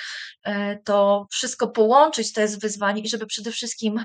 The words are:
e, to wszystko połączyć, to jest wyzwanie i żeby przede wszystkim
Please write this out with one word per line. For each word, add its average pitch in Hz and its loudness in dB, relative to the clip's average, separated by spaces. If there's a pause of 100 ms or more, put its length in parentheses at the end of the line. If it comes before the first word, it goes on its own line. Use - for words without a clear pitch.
(440)
e, 202 -4
to 202 4
wszystko - -4
połączyć, 240 4
to 220 -2
jest 208 -2
wyzwanie 202 -2
i 214 -6
żeby 220 -6
przede 214 -8
wszystkim 226 -4